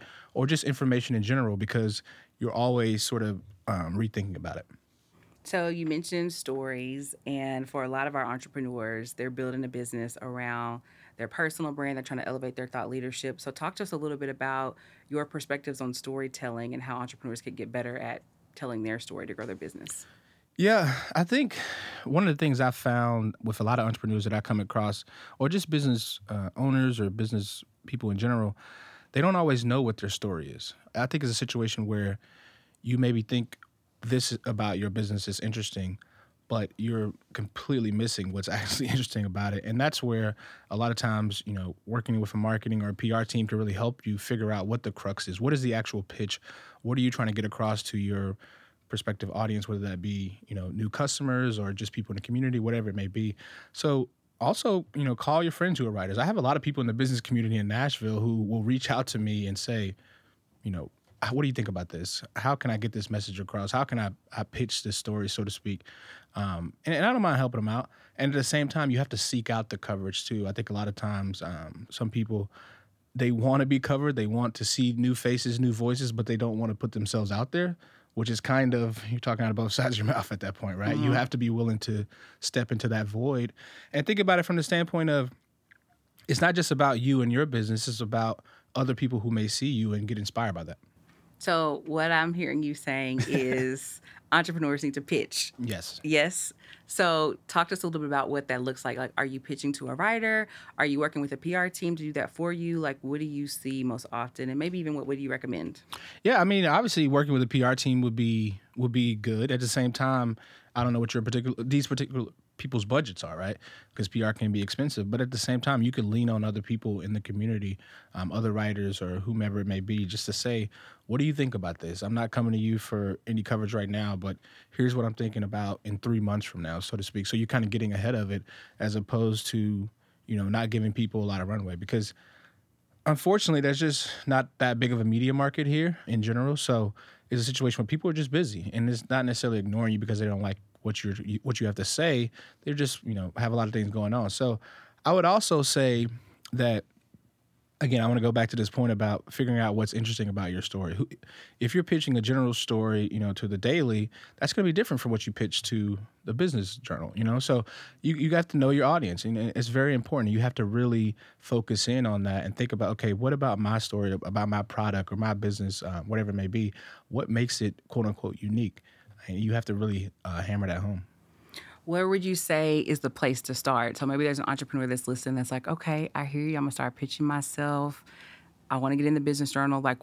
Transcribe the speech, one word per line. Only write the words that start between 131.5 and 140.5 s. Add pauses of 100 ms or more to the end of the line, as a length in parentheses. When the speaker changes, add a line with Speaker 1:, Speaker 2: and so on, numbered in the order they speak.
Speaker 1:
because (920)
unfortunately,
there's
just (180)
not
that
big
of
a
media
market
here (100)
in
general.
So (360)
it's
a
situation
where
people
are
just
busy,
and
it's
not
necessarily
ignoring
you
because
they
don't
like (240)